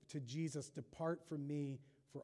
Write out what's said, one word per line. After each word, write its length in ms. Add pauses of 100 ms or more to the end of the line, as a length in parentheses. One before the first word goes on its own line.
to 100
Jesus, 500
"Depart 600
from 180
me, 320 (320)
for 120